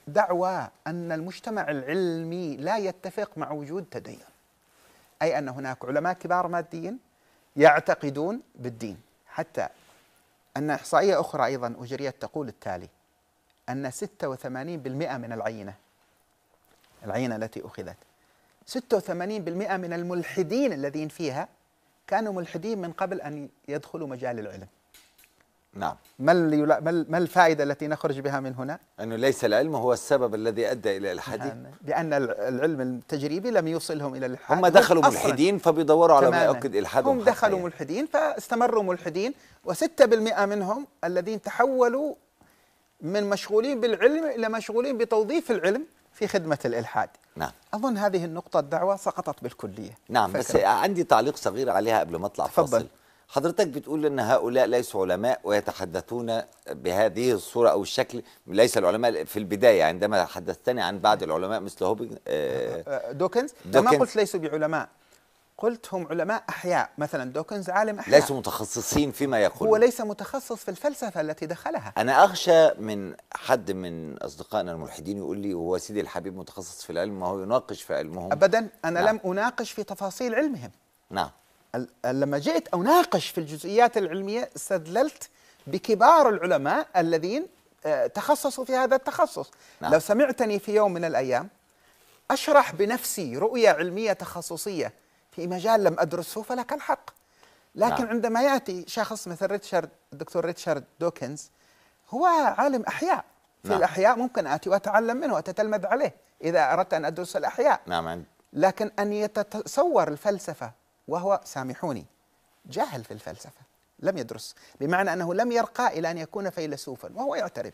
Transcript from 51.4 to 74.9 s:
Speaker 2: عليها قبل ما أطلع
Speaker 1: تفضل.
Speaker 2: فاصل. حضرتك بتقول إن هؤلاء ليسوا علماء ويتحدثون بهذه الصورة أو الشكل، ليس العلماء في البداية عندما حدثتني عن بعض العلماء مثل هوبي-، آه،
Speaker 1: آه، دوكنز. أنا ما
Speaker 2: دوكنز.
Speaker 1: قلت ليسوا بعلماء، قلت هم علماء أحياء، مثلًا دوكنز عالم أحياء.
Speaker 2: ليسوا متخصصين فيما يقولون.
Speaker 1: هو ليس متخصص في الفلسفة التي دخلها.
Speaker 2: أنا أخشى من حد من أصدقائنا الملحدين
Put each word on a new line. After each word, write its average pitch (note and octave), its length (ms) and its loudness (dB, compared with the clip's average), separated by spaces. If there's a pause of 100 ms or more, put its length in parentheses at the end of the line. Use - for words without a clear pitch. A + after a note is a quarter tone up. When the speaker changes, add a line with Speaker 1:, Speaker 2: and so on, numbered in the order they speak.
Speaker 2:
عليها G#2 300 2
قبل E2 160 -2
ما F#2 100 -4
أطلع - 200 -4
Speaker 1:
تفضل. D#3 220 2
Speaker 2:
فاصل. A#2+ 180 2 (420)
حضرتك E3+ 380 0
بتقول D3+ 400 -4
إن C#3 140 0
هؤلاء A#2+ 460 2
ليسوا A#2+ 360 0
علماء F#2+ 420 0
ويتحدثون G#2 960 -2 (280)
بهذه F#2+ 600 0
الصورة A2 380 2
أو F#2+ 120 2
الشكل، A#2+ 400 -4 (240)
ليس A2 320 4
العلماء G2 460 2
في - 140 -8
البداية G2+ 460 4
عندما F#2 420 2
حدثتني F#2+ 560 -4
عن F#2 160 -2
بعض G#2 240 2
العلماء F#2 380 -2
مثل G2 240 -8
هوبي-، A2 340 -2 (100)
آه، C2 600 -4
Speaker 1:
آه، B2+ 240 -6
دوكنز. F#3 380 -2 (160)
أنا F#2+ 140 6
ما A3+ 100 6
Speaker 2:
دوكنز. C#4 100 6
Speaker 1:
قلت A#3 160 0
ليسوا G3 240 0
بعلماء، D3+ 480 -2 (680)
قلت A3+ 360 -4
هم F3 160 -6
علماء E3+ 380 -4
أحياء، F3 500 -2
مثلًا C#3 340 -6
دوكنز F3+ 380 -8
عالم G#3 280 0
أحياء. C#3+ 220 6
Speaker 2:
ليسوا C3+ 180 0
متخصصين A#2+ 720 -2
فيما C3 300 0
يقولون. G2 260 2
Speaker 1:
هو G#3+ 80 6
ليس A#3+ 240 4
متخصص G#3+ 520 -8
في - 180 -10
الفلسفة G#3+ 500 -4
التي D#3 260 -6
دخلها. D#3+ 520 -8
Speaker 2:
أنا C3 260 6
أخشى E3 500 6
من G2+ 400 -6 (200)
حد A#2 380 0
من E2+ 460 -8
أصدقائنا F2 540 -6
الملحدين E2 460 -10